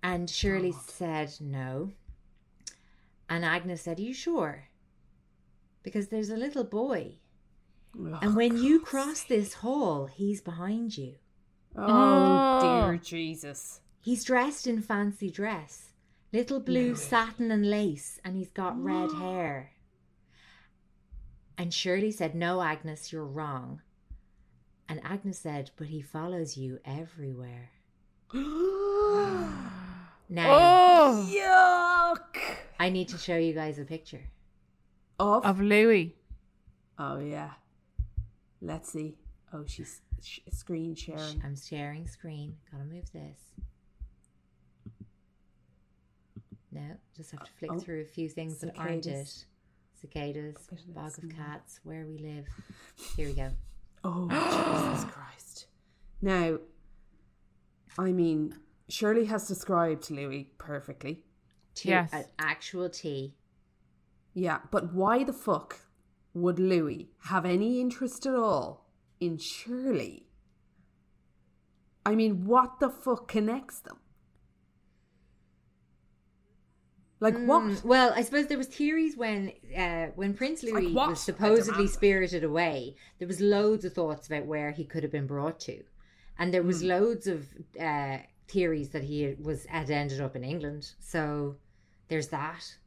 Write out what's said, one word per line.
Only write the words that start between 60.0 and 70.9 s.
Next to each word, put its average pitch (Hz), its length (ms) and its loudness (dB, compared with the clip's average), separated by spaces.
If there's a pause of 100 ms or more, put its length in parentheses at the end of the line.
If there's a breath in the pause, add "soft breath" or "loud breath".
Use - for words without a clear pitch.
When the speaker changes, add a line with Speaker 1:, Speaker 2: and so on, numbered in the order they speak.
Speaker 2:
Louis 139 480 -8
perfectly. 143 680 -10 (520)
Speaker 1:
To - 120 -4
Speaker 3:
Yes. 180 240 2
Speaker 1:
an 151 120 -6 (140)
actual 156 520 -4
T. 139 440 -8 (1000)
Speaker 2:
Yeah, 175 260 0 (100)
but 175 220 0
why 202 320 4
the 254 80 -4
fuck - 480 -4 (540)
would 175 240 0
Louis 180 520 2 (140)
have 185 220 0
any 214 340 2
interest 254 460 -4
at 269 80 0
all 196 560 0 (300)
in 170 180 -2
Shirley? 226 880 -6 (1800)